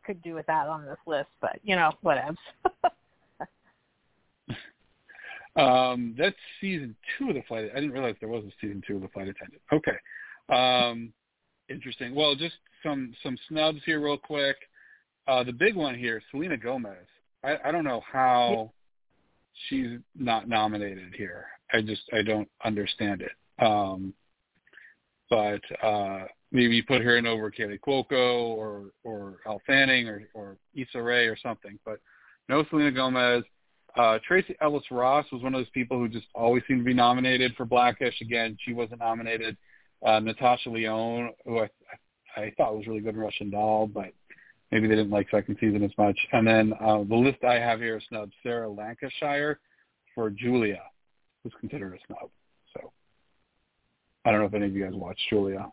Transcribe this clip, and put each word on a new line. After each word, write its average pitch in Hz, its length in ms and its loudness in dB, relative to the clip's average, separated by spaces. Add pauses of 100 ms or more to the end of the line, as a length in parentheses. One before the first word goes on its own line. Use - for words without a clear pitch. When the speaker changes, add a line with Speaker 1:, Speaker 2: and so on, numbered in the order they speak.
Speaker 1:
could 185 160 -10
do 165 140 -12
without 156 340 -2
on 156 160 -8
this 139 120 -14 (100)
list, 147 200 -4 (140)
but, - 220 -4
you 196 120 0
know, 160 160 4 (100)
whatever. 151 340 0 (480)
<laughs> 349 80 2 (2750)
Speaker 2:
Um, 127 600 4
that's 190 180 0 (240)
season 156 360 -6 (220)
two 269 120 -4
of 151 60 -2
The 120 120 -4
Flight. 110 240 -6
I 120 40 -14
didn't 143 180 -4
realize 123 260 -4
there 110 100 -8
was 113 140 -6
a 98 160 -16
season 101 260 -8
two 101 120 -6
of 95 40 -6
The 95 80 -10
Flight 95 200 -10
Attendant. - 320 -16 (100)
Okay. - 840 -4
Um, 123 600 2 (560)
interesting. 127 440 -10
Well, 143 220 4
just 160 200 -8 (280)
some, 135 300 -4 (100)
some 131 140 -6 (100)
snubs 156 380 0
here 151 180 0
real 147 140 0
quick. 139 400 -2 (720)
Uh, 127 160 4
the 123 100 -4
big 190 220 2
one 143 220 -2
here, 117 240 -4 (100)
Selena 151 260 -4
Gomez. 113 400 -6 (460)
I, 147 220 -2
I 147 60 0
don't 165 140 0
know 120 160 -2 (100)
how 123 400 4
Speaker 1:
Yeah. - 140 0 (1040)
Speaker 2:
she's 123 300 -4 (180)
not 117 320 0
nominated 104 680 -2
here. - 280 -10 (260)
I 113 100 4
just, 107 200 -6 (120)
I 107 80 2
don't 107 280 0 (160)
understand 101 560 -2
it. - 440 -4
Um, 95 480 0 (1160)
but, 104 320 2 (200)
uh, 98 440 -2 (260)
maybe 120 240 6
you 113 80 4
put 123 180 2
her 120 160 4
in 117 80 2
over 110 240 -2
Kaley 101 300 -8
Cuoco 127 680 0
or, 107 340 -8 (220)
or 101 400 -12
Elle 107 200 -8
Fanning 131 440 4
or, 104 140 -10 (100)
or 98 240 -16 (180)
Issa 127 260 -8
Rae 120 260 2
or 110 140 -2
something. 107 440 -10
But 107 140 -10 (500)
no 147 200 2
Selena 147 220 2
Gomez. 127 520 2 (540)
Uh, 113 220 6 (100)
Tracee 190 320 2
Ellis 147 300 0
Ross 131 400 2
was 123 100 -8
one 131 140 -4
of 131 60 -2
those 117 80 -8
people 127 280 -4
who 120 120 0
just 113 260 -10
always 120 320 4
seemed 127 140 2
to 120 40 -2
be 127 80 2
nominated 123 640 4
for 131 80 -6
Blackish. 123 560 2
Again, 113 460 -4
she 120 80 -6
wasn't 117 260 -6
nominated. 113 560 -4 (500)
Uh, 110 140 6
Natasha 120 500 2
Lyonne, 113 600 -2 (160)
who 117 140 -2
I, 104 100 0 (640)
I 107 220 -6
thought 113 180 2
was 107 120 -8
really 110 120 -4
good 107 160 -6
in 113 60 -6
Russian 104 280 -6
Doll, 107 380 2
but 104 240 -8 (580)
maybe 110 200 2
they 107 60 8
didn't 104 160 2
like 101 200 2
second 104 300 0
season 104 200 4
as 98 160 0
much. 104 200 4 (160)
And 113 120 4
then, 110 360 6
uh, 107 260 4
the 113 80 2
list 127 300 4
I 123 80 6
have 117 260 2
here 113 160 -4
is 104 140 -10
snubs. 107 240 -10 (100)
Sarah 117 260 -4
Lancashire 143 880 -4 (540)
for 110 160 -2
Julia 110 520 2 (640)
was 117 160 -10
considered 98 320 -8
a 90 40 -16 (100)
snub. - 220 -14 (440)
So - 180 -14 (1300)
I 113 60 6
don't 107 100 6
know 101 60 2
if 101 60 -2
any 104 120 0
of 98 100 -2
you 98 80 0
guys 92 100 -4
watched 92 360 -8
Julia. 98 440 0